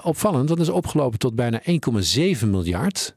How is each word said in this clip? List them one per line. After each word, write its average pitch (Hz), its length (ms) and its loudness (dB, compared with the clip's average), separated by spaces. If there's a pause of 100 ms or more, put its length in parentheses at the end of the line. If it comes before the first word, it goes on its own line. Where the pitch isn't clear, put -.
opvallend. 160 440 0
Dat 165 120 0
is 165 100 2
opgelopen 147 500 0
tot 120 160 0
bijna 117 280 0
één 170 160 2
komma 113 220 0
zeven 117 480 2
miljard. 95 680 -2